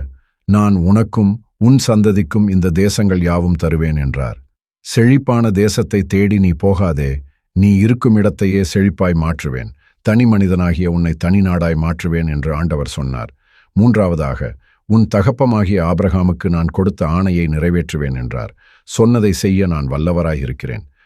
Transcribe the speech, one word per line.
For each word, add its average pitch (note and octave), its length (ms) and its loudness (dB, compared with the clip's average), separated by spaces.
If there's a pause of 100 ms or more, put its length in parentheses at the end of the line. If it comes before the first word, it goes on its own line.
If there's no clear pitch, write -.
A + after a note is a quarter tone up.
(480)
"நான் G2+ 300 2 (120)
உனக்கும் G#2 440 2 (240)
உன் B2 280 4
சந்ததிக்கும் G#2 640 2
இந்த F#2 220 2
தேசங்கள் F#2+ 500 0
யாவும் F2 440 0
தருவேன்" D#2+ 320 0
என்றார். C2 440 -4 (440)
"செழிப்பான B2 680 2
தேசத்தை G2+ 520 0
தேடி G2 360 0
நீ F#2 160 2 (100)
போகாதே, E2 480 0 (440)
நீ G2+ 200 4
இருக்கும் A#2 400 2
இடத்தையே G2 480 0
செழிப்பாய் F#2+ 580 0
மாற்றுவேன், C2+ 480 -6 (360)
தனி A2 200 2
மனிதனாகிய F2+ 600 0
உன்னை E2+ 260 0
தனி F2 280 0
நாடாய் F2 420 0
மாற்றுவேன்" E2 520 -4
என்று D2 200 -6
ஆண்டவர் D#2 400 -4
சொன்னார். C2 360 -8 (460)
மூன்றாவதாக, F#2 640 2 (480)
"உன் A2 160 4 (100)
தகப்பமாகிய G#2 680 0
ஆபிரகாமுக்கு F2+ 680 0
நான் E2+ 280 -2
கொடுத்த F#2+ 300 -2
ஆணையை F2 400 0
நிறைவேற்றுவேன்" D#2 760 -2
என்றார். A#1+ 300 -8 (360)
"சொன்னதை A2+ 440 2
செய்ய F#2+ 340 0
நான் D2+ 200 -2
வல்லவராய் D#2+ 600 -2
இருக்கிறேன், B1 380 -10 (220)